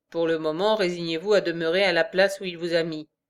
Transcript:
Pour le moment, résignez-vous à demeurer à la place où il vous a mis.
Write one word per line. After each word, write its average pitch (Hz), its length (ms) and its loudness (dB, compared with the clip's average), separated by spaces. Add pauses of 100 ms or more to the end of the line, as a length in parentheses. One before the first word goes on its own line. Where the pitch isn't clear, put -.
(100)
Pour 165 160 0
le 165 140 0
moment, 165 340 2
résignez-vous 175 600 0
à 190 60 6
demeurer 170 440 0
à 185 80 2
la 165 100 2
place 190 380 0
où 202 40 -10
il 175 140 -8
vous 170 160 -2
a 165 80 2
mis. 156 260 -6 (220)